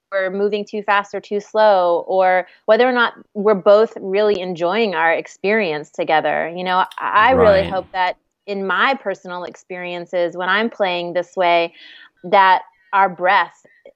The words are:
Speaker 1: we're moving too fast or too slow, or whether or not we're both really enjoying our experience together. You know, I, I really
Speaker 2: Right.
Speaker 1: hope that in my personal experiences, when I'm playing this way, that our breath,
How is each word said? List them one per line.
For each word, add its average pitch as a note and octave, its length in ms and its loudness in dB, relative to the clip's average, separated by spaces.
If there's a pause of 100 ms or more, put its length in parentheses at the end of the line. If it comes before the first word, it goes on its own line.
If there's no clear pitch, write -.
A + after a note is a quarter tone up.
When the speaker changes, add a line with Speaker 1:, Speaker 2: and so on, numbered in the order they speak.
(120)
Speaker 1:
we're F#3+ 180 -2
moving G3+ 340 -2
too G#3 180 -10
fast G3+ 320 -2
or G3 60 -6
too G3+ 200 -6
slow, F#3+ 640 2
or F#3 400 2 (200)
whether A3 220 4
or B3+ 40 0
not A#3+ 220 0 (200)
we're G#3+ 200 2
both G#3 460 4
really G3 400 0
enjoying F#3 540 -2
our E3 180 2
experience E3+ 800 -4
together. D#3 640 -2
You F3+ 80 -8
know, F#3 220 0 (140)
I, G#3+ 300 2
I - 40 4
really G#3 300 4
Speaker 2:
Right. F#3+ 100 -6
Speaker 1:
hope F#3 200 -8
that F#3 240 -4 (300)
in G3 200 -6
my G3+ 280 0
personal F#3 500 -10
experiences, F3 920 -8
when F3+ 120 -6
I'm G#3+ 220 0
playing F3 440 -4
this F3 220 -6
way, E3+ 360 2 (520)
that F#3+ 380 4 (300)
our G3 160 2
breath, F3+ 560 -2 (320)